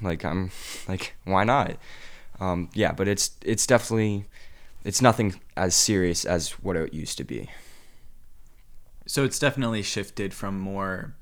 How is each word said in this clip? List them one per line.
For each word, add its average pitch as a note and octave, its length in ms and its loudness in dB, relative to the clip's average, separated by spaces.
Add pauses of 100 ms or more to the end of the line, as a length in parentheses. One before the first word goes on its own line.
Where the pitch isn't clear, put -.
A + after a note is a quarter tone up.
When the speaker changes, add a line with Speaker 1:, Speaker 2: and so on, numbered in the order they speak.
Speaker 1:
Like, F2 240 -2
I'm, F2+ 260 -2 (180)
<laughs> - 200 -10
like, - 260 -4 (100)
why F#2+ 200 6
not?" B2 320 4 (640)
Um, F2+ 320 0
yeah, G2+ 200 4
but F#2+ 140 0
it's, G2+ 260 0 (120)
it's A2 220 2
definitely, A2 580 4 (580)
it's G2+ 200 0
nothing A2 360 6 (200)
as F#2 160 2
serious F2+ 500 4
as F2 280 0
what F#2 220 -2
it D#2+ 200 0
used D#2+ 240 -6
to - 60 -6
be. A1+ 260 -8 (1600)
Speaker 2:
So C#3 180 2
it's C3+ 140 0
definitely A#2+ 440 2
shifted G2+ 500 -4
from G2 260 -6
more G2 640 -4